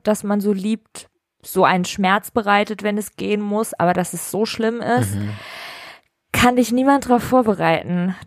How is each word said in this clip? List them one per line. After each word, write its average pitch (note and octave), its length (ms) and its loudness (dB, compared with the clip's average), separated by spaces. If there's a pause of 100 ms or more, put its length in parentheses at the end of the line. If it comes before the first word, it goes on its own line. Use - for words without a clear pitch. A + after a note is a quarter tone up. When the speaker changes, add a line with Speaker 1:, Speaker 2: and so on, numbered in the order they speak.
Speaker 1:
das G#3+ 200 0
man G#3 160 0
so G#3 140 0
liebt, G#3+ 540 -6 (340)
so - 240 0
einen F3+ 200 2
Schmerz G3 440 0
bereitet, G3+ 540 0
wenn G#3 160 -2
es - 160 -10
gehen G#3 260 -2
muss, G#3 320 -4
aber F3 200 2
dass F3+ 200 -2
es - 160 -10
so G#3 160 -2
schlimm A3+ 360 -4
ist, A2+ 340 0
Speaker 2:
Mhm. G#2 160 -4 (1000)
Speaker 1:
kann B3 260 4
dich A#3 140 2
niemand C4 380 2
drauf B3 140 4
vorbereiten. F3+ 920 0 (120)